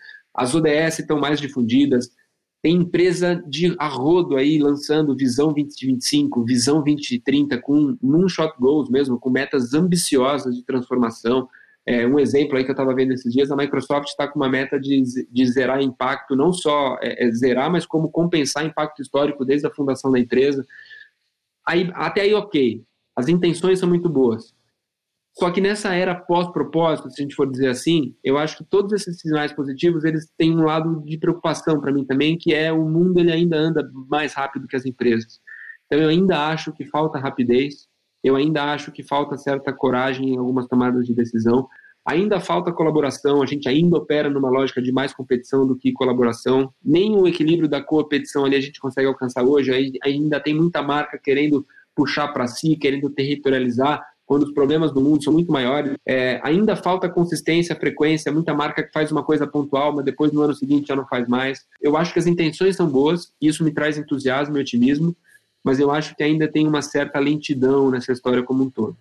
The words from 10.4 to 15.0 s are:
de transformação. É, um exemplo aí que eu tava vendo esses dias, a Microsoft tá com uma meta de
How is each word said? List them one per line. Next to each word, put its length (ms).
de 80
transformação. 840
É, 220
um 140
exemplo 360
aí 60
que 80
eu 60
tava 180
vendo 180
esses 200
dias, 180
a 60
Microsoft 600
tá 120
com 100
uma 100
meta 300
de 260